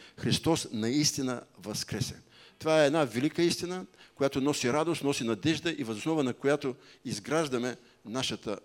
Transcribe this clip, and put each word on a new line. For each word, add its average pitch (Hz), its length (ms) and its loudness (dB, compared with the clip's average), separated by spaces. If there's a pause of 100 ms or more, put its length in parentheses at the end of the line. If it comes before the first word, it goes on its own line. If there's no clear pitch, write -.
(160)
Христос - 560 0
наистина 127 680 0 (160)
възкресе. - 640 -6 (380)
Това 156 240 4
е 147 40 8
една 151 180 4
велика 127 380 0
истина, 180 440 0 (280)
която 139 260 0
носи 131 320 2
радост, 151 320 0
носи 139 200 0
надежда 143 540 0
и 143 60 -4
въз 110 140 -4
основа 156 260 0
на 120 100 0
която 139 400 0 (300)
изграждаме 123 720 -2 (280)
нашата 110 600 -4